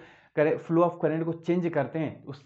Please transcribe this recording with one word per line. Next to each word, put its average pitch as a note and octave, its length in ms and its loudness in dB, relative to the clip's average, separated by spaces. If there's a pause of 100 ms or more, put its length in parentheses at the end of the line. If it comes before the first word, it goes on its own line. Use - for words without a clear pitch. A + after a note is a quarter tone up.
(380)
करे-, D3+ 220 2
flow E3+ 240 2
of E3+ 180 0
current D#3+ 240 0
को E3 80 -4
चेंज F3 400 0
करते D3+ 260 -2
हैं, C#3 260 -6
उस - 200 -14